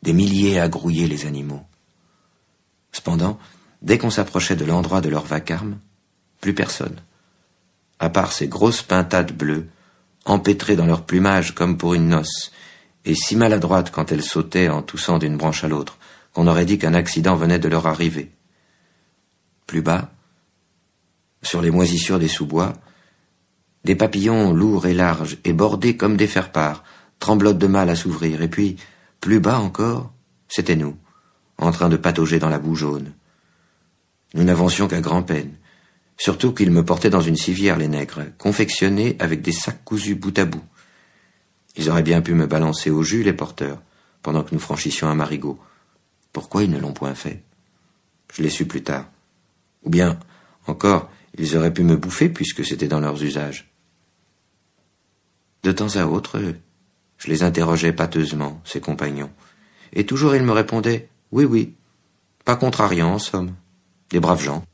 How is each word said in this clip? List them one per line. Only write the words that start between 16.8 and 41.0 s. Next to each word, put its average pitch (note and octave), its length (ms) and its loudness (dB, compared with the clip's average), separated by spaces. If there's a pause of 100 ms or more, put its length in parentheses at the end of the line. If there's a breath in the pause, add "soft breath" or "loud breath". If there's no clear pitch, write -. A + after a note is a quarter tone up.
accident E2+ 440 2
venait E2+ 240 2
de E2 80 0
leur E2 180 0
arriver. D#2+ 440 -2 (1400)
Plus E2 140 -4
bas, E2 300 -2 (1400)
sur F2 160 -2
les E2+ 80 2
moisissures F2 480 2
des D#2+ 100 0
sous-bois, D2+ 460 -2 (1120 soft breath)
des F#2 100 4
papillons G#2 580 2
lourds F2+ 340 4
et F2+ 80 2
larges D#2+ 500 0
et F2 80 0
bordés G2+ 440 2
comme G#2 200 0
des G#2 100 2
faire-part D#2 560 -2 (360 soft breath)
tremblotent G#2 400 4
de F#2+ 80 2
mal F#2+ 220 4
à F2 80 2
s'ouvrir, D#2+ 460 -2
et E2+ 60 0
puis, F#2+ 280 -2 (440 loud breath)
plus G#2 200 4
bas A2 180 2
encore, A#2 540 -4 (360)
c'était E2+ 280 0
nous, D2+ 200 -4 (600 soft breath)
en E2+ 140 0
train E2+ 180 2
de E2 80 4
patauger E2 420 0
dans D#2+ 120 0
la D2+ 80 -2
boue D#2 160 -4
jaune. D2 380 -6 (1200)
Nous E2 100 2
n'avancions F2+ 440 2
qu'à E2+ 120 -2
grand-peine, D#2+ 560 -2 (600 soft breath)
surtout G#2+ 340 0
qu'ils F#2+ 180 2
me E2+ 140 6
portaient E2+ 260 2
dans F#2 120 4
une E2 140 0
civière, F#2 420 0
les D#2 100 -2
nègres, D2 360 -6 (140)
confectionnée G2+ 800 0
avec D#2+ 220 -2
des E2+ 120 -4
sacs - 320 -6
cousus G2+ 300 -4
bout F#2+ 240 -4
à G2 60 4
bout. D#2+ 200 -6 (1120 soft breath)